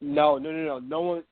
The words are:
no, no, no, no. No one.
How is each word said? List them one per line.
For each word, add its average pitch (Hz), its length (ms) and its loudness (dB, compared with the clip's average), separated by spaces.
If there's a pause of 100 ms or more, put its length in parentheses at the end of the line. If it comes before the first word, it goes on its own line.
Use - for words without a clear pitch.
no, 147 360 4
no, 151 140 -6
no, 160 120 -4
no. 143 140 -4
No 135 220 -4
one. 175 320 -2